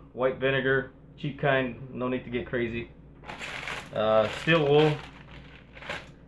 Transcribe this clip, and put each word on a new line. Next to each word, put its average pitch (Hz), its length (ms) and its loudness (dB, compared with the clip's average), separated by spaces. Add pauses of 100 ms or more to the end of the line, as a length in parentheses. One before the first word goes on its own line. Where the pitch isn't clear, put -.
(120)
white 127 260 0
vinegar, 131 540 2 (240)
cheap - 240 -8
kind, 131 380 0 (160)
no 123 160 -4
need 127 160 -4
to 123 40 -12
get 120 160 -4
crazy. 117 440 -4 (1040)
Uh, 110 320 4 (140)
steel 160 260 4
wool, 151 240 6 (1400)